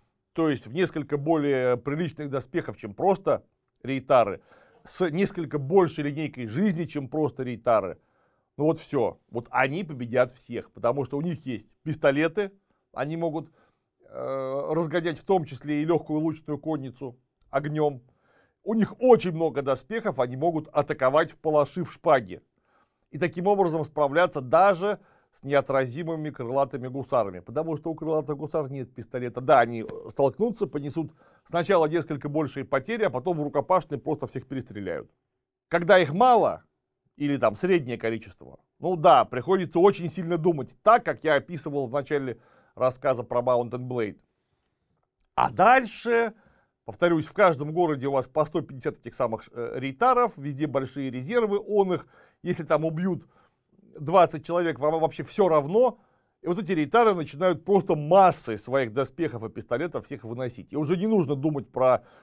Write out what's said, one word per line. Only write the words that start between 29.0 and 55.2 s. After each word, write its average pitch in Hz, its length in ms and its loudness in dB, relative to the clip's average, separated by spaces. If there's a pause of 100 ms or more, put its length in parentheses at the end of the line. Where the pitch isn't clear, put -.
Да, 131 200 6
они, 117 220 0
э, - 260 -14
столкнутся, 185 580 0
понесут 147 440 -8 (340)
сначала 170 420 2
несколько 151 420 -4
большие 143 360 -4
потери, 208 380 -2
а - 60 2
потом 139 280 -4
в 147 60 -2
рукопашной 147 540 0
просто 143 300 -4
всех - 200 -12
перестреляют. 95 640 -8 (600)
Когда 175 280 6
их 151 160 2
мало, 190 500 4 (520)
или 143 220 -2
там 113 180 2
среднее 143 420 0
количество, 107 640 -8 (200)
ну 175 160 -4
да, 170 300 8
приходится 170 540 0
очень 175 300 4
сильно 170 280 -4
думать, 156 460 -2
так, 226 200 6
как 156 200 -6
я 151 120 2
описывал 143 520 -4
в 113 60 -10
начале 135 460 -4 (360)
рассказа 127 480 0
про 120 180 -2
Mount 123 300 2
and 127 160 -8
Blade. 117 320 -4 (1160)
А - 140 2
дальше, 233 840 2 (520)
повторюсь, 170 400 0
в - 80 -18
каждом 156 400 2
городе 156 340 0
у 139 40 -4
вас 131 160 0
по 156 180 0
сто 151 160 -4
пятьдесят 135 380 -8
этих - 160 -16
самых, 113 360 -4
э, 117 280 -8
рейтаров, 233 580 0
везде 143 300 -6
большие 135 420 -4
резервы, 202 500 -2
он 196 340 0
их, - 140 -6 (340)
если 175 220 -4
там 156 220 0
убьют 165 420 -4 (720)
двадцать 160 460 4
человек, 170 340 -2
вам 151 220 0
вообще 160 220 -2